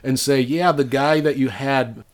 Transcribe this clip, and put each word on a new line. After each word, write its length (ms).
and 160
say, 220
"Yeah, 300
the 120
guy 360
that 180
you 120
had 540